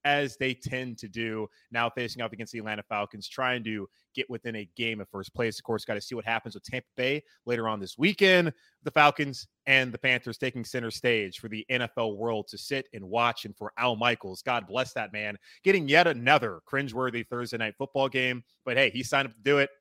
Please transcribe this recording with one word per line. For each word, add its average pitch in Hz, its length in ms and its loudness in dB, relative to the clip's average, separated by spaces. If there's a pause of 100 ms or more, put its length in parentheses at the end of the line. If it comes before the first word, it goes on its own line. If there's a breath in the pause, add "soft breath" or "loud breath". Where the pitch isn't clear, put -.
as 143 320 2
they 131 160 0
tend 127 460 -8
to 110 100 -12
do. 110 400 -4 (220 soft breath)
Now 117 180 0
facing 120 320 -6
off 110 140 -4
against 107 180 -12
the 117 60 -10
Atlanta 107 240 -6
Falcons, 104 440 -6
trying 127 380 -2
to 107 240 -6 (260)
get 131 160 -6
within 117 240 -8
a 104 220 -10
game 113 240 -4
of 95 80 -12
first - 260 -12
place. 113 240 -2
Of - 60 -18
course, 110 200 -4
gotta 107 160 -4
see - 140 -12
what 113 100 -8
happens 113 300 -4
with 101 80 -16
Tampa - 240 -10 (100)
Bay 135 280 -2 (220 soft breath)
later 117 220 0
on 107 120 -2
this 95 180 -12
weekend. 180 540 6 (320 soft breath)
The 147 80 -4
Falcons 147 560 4 (180)
and 131 240 6
the 113 80 -10
Panthers 123 400 0
taking 127 260 -4
center 117 280 -6
stage 107 480 0
for 117 80 -10
the 110 200 -8
N 127 140 0
F 117 140 -6
L 113 200 -2
world 110 320 -2
to 104 100 -14
sit 135 340 -6
and 98 160 -12
watch, 117 360 2
and 104 120 -12
for 104 200 -10
Al 120 200 2
Michaels, 110 440 -2
God 117 280 -2
bless 120 240 -2
that 107 200 -6
man, 104 240 -8 (280 loud breath)
getting 185 240 4
yet 165 180 8
another 120 540 4 (100)
cringeworthy 123 560 -2
Thursday 120 300 -6
night 110 200 -2
football 135 320 0
game. 127 360 -2 (200)
But 123 120 0
hey, 135 140 6
he 127 120 -6
signed 139 240 0
up 117 80 -12
to - 60 -20
do 139 180 4
it. 139 120 4 (100)